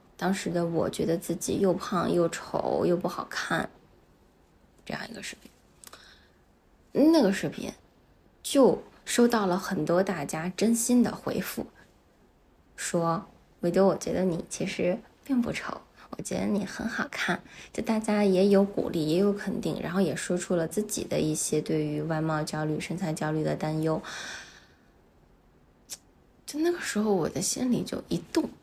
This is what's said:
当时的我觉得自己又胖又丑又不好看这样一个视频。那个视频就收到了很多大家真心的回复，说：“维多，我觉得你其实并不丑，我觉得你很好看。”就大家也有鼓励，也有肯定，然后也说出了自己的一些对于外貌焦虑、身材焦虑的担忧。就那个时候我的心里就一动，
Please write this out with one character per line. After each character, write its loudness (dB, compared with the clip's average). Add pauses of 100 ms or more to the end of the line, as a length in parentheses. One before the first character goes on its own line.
(160)
当 -2
时 -4
的 0
我 0
觉 -2
得 0
自 -4
己 -2
又 4
胖 -2
又 2
丑 -2
又 4
不 -2
好 -6
看 -4 (1160)
这 -8
样 -10
一 -16
个 -14
视 -12
频。 -4
那 8
个 4
视 -4
频 -8 (680)
就 6 (220)
收 4
到 2
了 2
很 -2
多 4
大 -4
家 -6
真 2
心 4
的 0
回 -4
复， -8 (1120)
说 0 (360)
：“维 0
多， 6
我 4
觉 -4
得 0
你 0
其 -6
实 -2 (260)
并 2
不 -2
丑， -8 (300)
我 -10
觉 -6
得 -2
你 0
很 -8
好 -4
看。” -4 (320)
就 -4
大 0
家 2
也 6
有 8
鼓 -2
励， 0
也 2
有 4
肯 -4
定， -4
然 -6
后 0
也 2
说 -2
出 -2
了 0
自 -4
己 -6
的 -2
一 0
些 -2
对 0
于 -4
外 -2
貌 -2
焦 -6
虑、 -2
身 -6
材 -4
焦 -2
虑 0
的 0
担 -2
忧。 0 (2500)
就 -10
那 2
个 -4
时 -4
候 2
我 2
的 -4
心 -2
里 0
就 -6
一 -2 (140)
动， 0 (140)